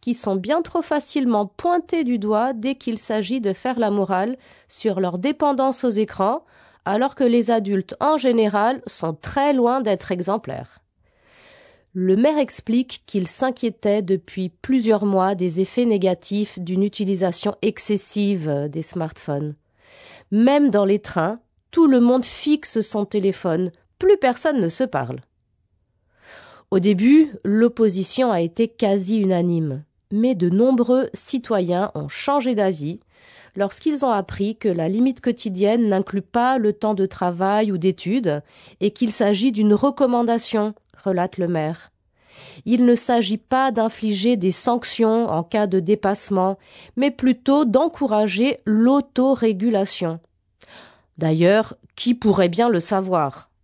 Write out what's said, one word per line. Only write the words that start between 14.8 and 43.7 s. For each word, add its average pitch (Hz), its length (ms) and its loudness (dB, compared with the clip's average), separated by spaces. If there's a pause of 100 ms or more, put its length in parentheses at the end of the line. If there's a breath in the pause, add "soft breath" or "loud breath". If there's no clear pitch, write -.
mois 190 280 2
des 180 280 -2
effets 247 240 0
négatifs 202 760 -2
d'une 185 240 -2
utilisation 196 800 -2
excessive 196 1080 -2
des 156 140 -8
smartphones. 151 720 -8 (760 loud breath)
Même 269 400 4
dans 202 160 2
les 202 140 2
trains, 190 400 -4 (320)
tout 330 160 4
le 262 120 6
monde 247 260 4
fixe - 560 -2
son 208 240 -4
téléphone, 185 680 -2 (280 soft breath)
plus 381 180 6
personne 269 440 0
ne 165 80 2
se 208 140 -2
parle. 127 360 -4 (1500 loud breath)
Au 196 80 2
début, 226 520 6 (120)
l'opposition 226 880 2
a 175 100 0
été 170 260 -2
quasi 202 500 0
unanime, 170 680 0 (280)
mais 226 240 2
de 175 140 0
nombreux 240 640 2
citoyens 196 840 -2
ont 147 120 -8
changé 262 480 -2
d'avis 185 440 -2 (560 soft breath)
lorsqu'ils 262 500 -2
ont 254 60 2
appris 202 440 -2
que - 120 -4
la 170 200 0
limite 240 340 0
quotidienne 220 680 0
n'inclut 196 320 -2
pas 247 360 0
le 214 160 0
temps 214 200 -2
de 190 120 0
travail 190 640 -2
ou 185 60 -2
d'études 175 640 -2 (380 soft breath)
et 208 120 0
qu'il 220 200 -2
s'agit 208 400 0
d'une 208 220 4
recommandation, 233 1000 0 (300)
relate 185 340 -2
le 175 100 -2
maire. 160 440 -4 (720 loud breath)
Il 240 200 2
ne 240 100 6
s'agit 233 420 0
pas 262 340 0